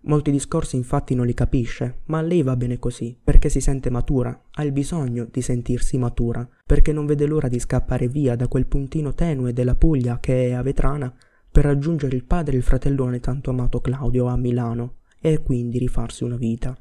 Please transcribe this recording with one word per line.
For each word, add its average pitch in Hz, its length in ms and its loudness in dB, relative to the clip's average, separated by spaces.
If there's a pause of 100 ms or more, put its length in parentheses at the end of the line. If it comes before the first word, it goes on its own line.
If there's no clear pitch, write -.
Molti 151 280 0
discorsi 143 460 -2
infatti 131 360 -2
non 123 120 0
li 120 80 0
capisce, 123 720 -2
ma 160 140 -4
a - 20 -4
lei 170 200 0
va 127 140 0
bene 123 240 -4
così, 120 420 -6
perché - 280 8
si 139 100 0
sente 135 320 0
matura, 123 640 -2
ha 151 100 -6
il 147 80 -2
bisogno 135 580 -4
di 127 120 -6
sentirsi 123 560 0
matura, 120 500 -2 (180)
perché 147 260 6
non 151 140 -2
vede 147 220 0
l'ora 151 200 0
di 123 120 -2
scappare 123 480 -2
via 131 280 0
da 120 120 -2
quel 127 180 0
puntino 143 480 -2
tenue 135 400 -2
della 123 220 2
Puglia 123 440 2
che 127 280 0
è 123 60 -2
Avetrana 135 600 -2 (380)
per 143 140 8
raggiungere 143 500 0
il 123 80 -4
padre 156 300 0
e 127 40 2
il 123 60 0
fratellone 127 560 2
tanto 127 320 -4
amato 123 300 0
Claudio 123 440 0
a 123 120 -2
Milano, 123 580 -4 (260)
e 156 220 2
quindi 120 340 -2
rifarsi 120 460 -2
una 120 120 -4
vita. 120 460 -4